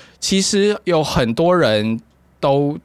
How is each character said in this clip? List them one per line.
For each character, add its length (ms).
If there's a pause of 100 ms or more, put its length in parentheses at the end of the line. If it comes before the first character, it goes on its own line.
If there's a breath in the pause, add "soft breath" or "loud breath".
(200 loud breath)
其 220
实 440
有 180
很 300
多 220
人 440 (400)
都 460